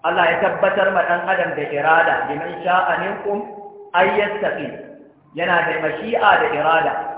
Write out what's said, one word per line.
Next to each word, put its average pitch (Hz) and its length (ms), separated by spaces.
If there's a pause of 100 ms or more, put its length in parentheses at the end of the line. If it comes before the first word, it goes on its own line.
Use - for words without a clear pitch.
Allah 175 240
ya 165 140
tabbatar 190 540
ma 180 100
ɗan 175 200
adam 180 300
da 147 120
irada, 160 500 (100)
"لمن 165 340
شاء 180 280 (120)
منكم 202 380 (540)
أن 185 180
يستقيم." 196 640 (640)
Yana 175 220
da 165 200
mashi'a 202 560
da - 160
irada 156 440 (260)